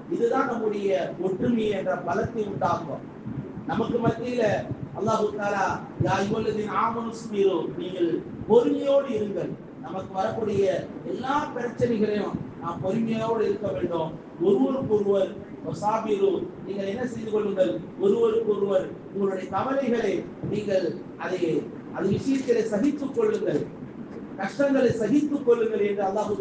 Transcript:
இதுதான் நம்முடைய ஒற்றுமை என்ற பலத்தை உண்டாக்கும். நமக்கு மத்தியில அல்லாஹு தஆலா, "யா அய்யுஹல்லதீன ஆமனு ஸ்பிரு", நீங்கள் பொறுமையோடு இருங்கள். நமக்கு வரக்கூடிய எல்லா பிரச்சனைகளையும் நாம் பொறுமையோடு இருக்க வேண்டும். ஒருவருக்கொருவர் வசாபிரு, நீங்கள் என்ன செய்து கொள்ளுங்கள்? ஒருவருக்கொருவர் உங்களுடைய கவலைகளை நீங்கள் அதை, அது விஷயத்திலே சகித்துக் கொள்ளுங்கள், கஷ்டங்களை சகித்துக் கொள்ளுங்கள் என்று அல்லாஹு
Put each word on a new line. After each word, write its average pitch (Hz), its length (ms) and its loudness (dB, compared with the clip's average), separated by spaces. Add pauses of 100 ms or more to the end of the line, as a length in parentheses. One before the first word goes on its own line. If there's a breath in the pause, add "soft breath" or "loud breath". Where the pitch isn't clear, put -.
இதுதான் 233 380 2
நம்முடைய 202 720 0
ஒற்றுமை 220 480 0
என்ற 185 280 0
பலத்தை 208 520 -2
உண்டாக்கும். - 680 -2 (540)
நமக்கு 214 300 0
மத்தியில 233 520 0 (500)
அல்லாஹு 208 380 2
தஆலா, 202 420 0 (240)
"யா 139 60 4
அய்யுஹல்லதீன 208 600 0 (180)
ஆமனு 226 240 -4
ஸ்பிரு", 185 680 0
நீங்கள் 175 440 0 (260)
பொறுமையோடு 277 600 6
இருங்கள். 202 420 -2 (320)
நமக்கு 190 320 -8
வரக்கூடிய 196 720 0 (200)
எல்லா 262 500 0
பிரச்சனைகளையும் 226 760 0 (280)
நாம் 170 200 -6
பொறுமையோடு 220 640 0
இருக்க 202 220 0
வேண்டும். 165 440 0 (300)
ஒருவருக்கொருவர் 202 880 4 (340)
வசாபிரு, 196 840 2 (180)
நீங்கள் 196 200 -4
என்ன 226 220 -2
செய்து 220 240 -6
கொள்ளுங்கள்? 190 480 2 (200)
ஒருவருக்கொருவர் 202 920 4 (240)
உங்களுடைய 190 360 -2
கவலைகளை 220 720 0 (260)
நீங்கள் 190 460 0 (220)
அதை, 165 460 0 (320)
அது 185 140 0
விஷயத்திலே 247 540 2
சகித்துக் 262 520 0
கொள்ளுங்கள், 196 500 2 (720)
கஷ்டங்களை 262 540 2
சகித்துக் 285 540 2
கொள்ளுங்கள் 220 420 4
என்று 202 160 0
அல்லாஹு 202 380 0